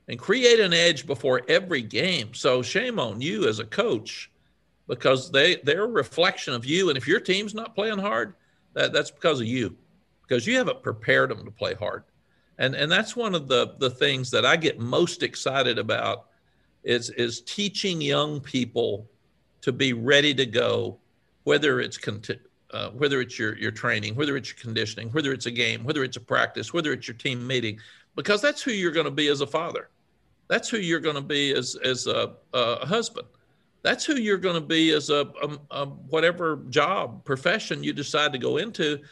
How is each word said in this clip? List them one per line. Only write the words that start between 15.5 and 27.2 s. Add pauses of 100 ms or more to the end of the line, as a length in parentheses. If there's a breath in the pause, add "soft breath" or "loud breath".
about (580)
is,
is
teaching
young
people (520)
to
be
ready
to
go, (460)
whether
it's
conti-, (320)
uh,
whether
it's
your,
your
training,
whether
it's
your
conditioning,
whether
it's
a
game,
whether
it's
a
practice,
whether
it's
your
team